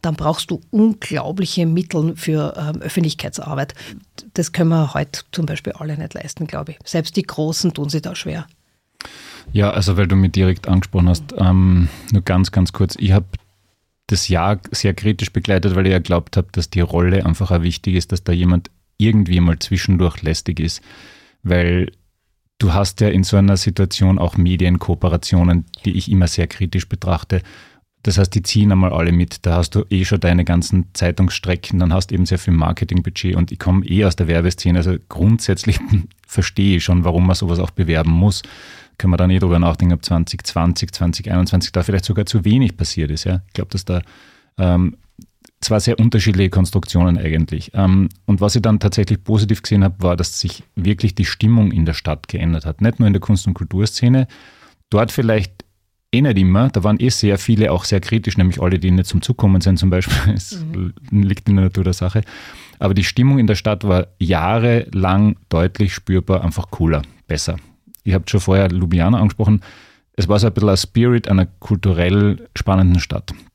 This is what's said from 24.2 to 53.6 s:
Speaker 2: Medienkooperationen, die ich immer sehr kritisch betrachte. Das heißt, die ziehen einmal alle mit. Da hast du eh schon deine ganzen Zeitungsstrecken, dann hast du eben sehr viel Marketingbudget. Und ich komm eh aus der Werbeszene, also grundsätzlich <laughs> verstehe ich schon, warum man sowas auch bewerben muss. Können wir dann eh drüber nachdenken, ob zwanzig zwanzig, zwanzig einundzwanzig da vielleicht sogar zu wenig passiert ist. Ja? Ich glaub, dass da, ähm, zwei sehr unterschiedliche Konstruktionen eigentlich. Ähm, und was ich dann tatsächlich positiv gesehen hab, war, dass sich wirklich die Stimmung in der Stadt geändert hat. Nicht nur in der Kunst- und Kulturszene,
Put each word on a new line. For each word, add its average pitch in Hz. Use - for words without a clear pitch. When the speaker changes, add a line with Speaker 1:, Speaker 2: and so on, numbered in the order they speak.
Speaker 2:
Medienkooperationen, 87
die 98
ich 92
immer 92
sehr 82
kritisch 92
betrachte. 90
Das 98
heißt, 95
die 98
ziehen 104
einmal 92
alle 82
mit. 87
Da 87
hast 87
du 104
eh 92
schon 90
deine 87
ganzen 87
Zeitungsstrecken, 90
dann 87
hast 92
du 104
eben 90
sehr 87
viel 92
Marketingbudget. 87
Und 85
ich -
komm 92
eh 101
aus 87
der 85
Werbeszene, 85
also 90
grundsätzlich 101
<laughs> -
verstehe 98
ich 82
schon, 87
warum 87
man 92
sowas 85
auch 87
bewerben 80
muss. 95
Können 92
wir 85
dann 90
eh 92
drüber 87
nachdenken, 87
ob -
zwanzig -
zwanzig, 90
zwanzig -
einundzwanzig 90
da 90
vielleicht 98
sogar 101
zu 104
wenig 117
passiert 78
ist. 78
Ja? 92
Ich -
glaub, 92
dass 92
da, 90
ähm, 90
zwei 107
sehr -
unterschiedliche 98
Konstruktionen 90
eigentlich. 78
Ähm, 95
und 98
was 104
ich 117
dann 107
tatsächlich 101
positiv 107
gesehen 101
hab, 95
war, 87
dass -
sich -
wirklich 95
die 92
Stimmung 110
in 80
der 80
Stadt 76
geändert 82
hat. 80
Nicht 110
nur 113
in 101
der 95
Kunst- 98
und 92
Kulturszene, 120